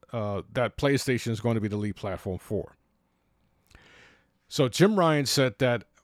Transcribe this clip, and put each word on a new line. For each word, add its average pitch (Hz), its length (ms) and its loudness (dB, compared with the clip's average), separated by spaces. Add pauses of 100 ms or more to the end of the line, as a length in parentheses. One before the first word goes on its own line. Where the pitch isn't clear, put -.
(120)
uh, 104 300 -4 (120)
that 120 240 -2
PlayStation 135 520 0
is 110 100 -4
going 117 160 0
to 107 60 -2
be 107 80 -2
the 104 80 -4
lead 104 180 -4
platform 92 440 -6
for. - 360 -6 (1700)
So 131 220 0
Jim 202 280 4
Ryan 156 280 4
said 131 340 0
that 120 240 0 (200)